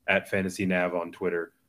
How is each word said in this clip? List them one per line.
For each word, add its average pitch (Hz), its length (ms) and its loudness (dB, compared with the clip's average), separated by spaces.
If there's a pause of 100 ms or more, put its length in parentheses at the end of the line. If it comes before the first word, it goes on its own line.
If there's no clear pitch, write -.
at 98 220 2
Fantasy 95 360 0
Nav 90 300 2
on 85 180 -4
Twitter. 85 400 -2 (140)